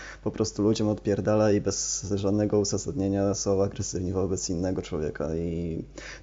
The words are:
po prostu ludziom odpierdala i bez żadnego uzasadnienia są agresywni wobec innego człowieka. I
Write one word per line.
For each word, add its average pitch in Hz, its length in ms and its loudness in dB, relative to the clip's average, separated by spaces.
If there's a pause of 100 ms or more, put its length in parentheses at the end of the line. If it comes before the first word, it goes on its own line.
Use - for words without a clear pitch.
(240)
po 113 60 -2
prostu 107 320 0
ludziom 107 260 4
odpierdala 107 640 2
i 101 80 4
bez - 540 -2
żadnego 101 440 2
uzasadnienia 98 760 0
są 98 280 0
agresywni 92 500 -2
wobec 92 380 0
innego 92 320 0
człowieka. 78 540 -4
I 85 480 -4 (380)